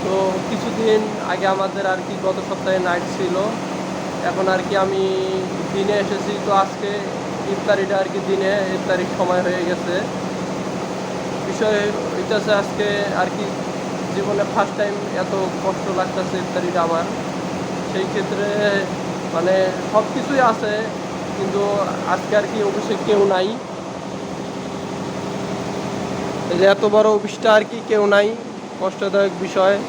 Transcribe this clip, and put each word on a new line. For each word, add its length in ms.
তো 100
কিছুদিন 500
আগে 160
আমাদের 460
আর 40
কি 60
গত 140
সপ্তাহে 300
নাইট 260
ছিল, 180
এখন 180
আর 120
কি 80
আমি 260
দিনে 200
এসেছি। 400
তো 60
আজকে 380
ইফতারিটা 440
আর 160
কি 140
দিনে 240
ইফতারির 420
সময় 240
হয়ে 280
গেছে। 240
বিষয় 320
হইতেছে 380
আজকে 260
আর 140
কি 100
জীবনে 280
ফার্স্ট 220
টাইম 160
এত 100
কষ্ট 320
লাগতেছে 400
ইফতারিটা 440
আমার। 240
সেই 220
ক্ষেত্রে 340
মানে 200
সব 120
কিছুই 280
আছে, 220
কিন্তু 240
আজকে 240
আর 60
কি 200
অফিসে 320
কেউ 260
নাই। 140
এই 80
যে 60
এত 200
বড় 220
অফিসটা 360
আর 160
কি 80
কেউ 160
নাই, 300
কষ্টদায়ক 520
বিষয়। 360